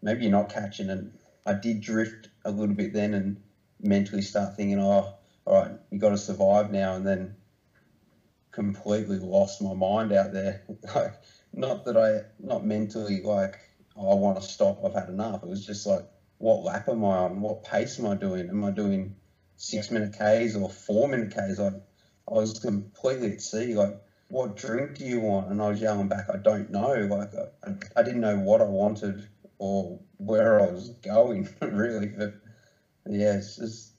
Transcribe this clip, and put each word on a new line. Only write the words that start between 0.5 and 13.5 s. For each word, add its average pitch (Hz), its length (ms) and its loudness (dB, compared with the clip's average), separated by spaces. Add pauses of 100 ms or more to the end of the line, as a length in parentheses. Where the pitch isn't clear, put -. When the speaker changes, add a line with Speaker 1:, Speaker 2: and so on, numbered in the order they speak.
Speaker 1:
catching." 101 400 -6
And 95 280 -8 (280)
I - 80 2
did 107 260 -2
drift 110 480 -4 (160)
a 107 80 -4
little 101 240 0
bit 101 160 -2
then 104 220 0
and 98 280 -4 (380)
mentally 101 420 2
start 98 340 -4
thinking, 101 220 0
"Oh, 98 360 2 (300)
all 95 180 2
right, - 100 -6 (180)
you 101 80 -6
gotta 101 200 4
survive 101 520 2
now," 98 240 0
and 95 120 -4
then 95 280 -2 (1160)
completely 101 680 -2
lost 98 440 2
my 95 120 -2
mind 101 380 2
out 98 200 4
there. 98 340 -4
<laughs> - 280 -14
Like, - 200 0 (400)
not 127 320 -4
that 113 100 2
I, 110 240 6 (180)
not 101 260 -4
mentally, 107 580 -2
like, 98 360 0 (380)